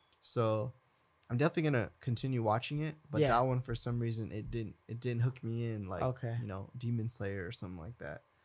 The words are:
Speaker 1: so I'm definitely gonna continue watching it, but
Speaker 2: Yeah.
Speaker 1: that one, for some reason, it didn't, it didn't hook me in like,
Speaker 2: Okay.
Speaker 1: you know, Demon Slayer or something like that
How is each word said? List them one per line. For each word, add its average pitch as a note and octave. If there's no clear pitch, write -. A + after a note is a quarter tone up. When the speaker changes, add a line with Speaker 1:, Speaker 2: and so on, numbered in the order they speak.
Speaker 1:
so A2
I'm A#2+
definitely E3
gonna C3
continue B2
watching A#2
it, D#3
but -
Speaker 2:
Yeah. D3
Speaker 1:
that A#2+
one, B2+
for A#2+
some A#2+
reason, A2+
it G#2+
didn't, A2+
it A2+
didn't A#2+
hook B2+
me A#2
in G#2
like, F#2+
Speaker 2:
Okay. A#2+
Speaker 1:
you A#2
know, G2
Demon A#2
Slayer G2
or G#2
something F#2
like G2
that D2+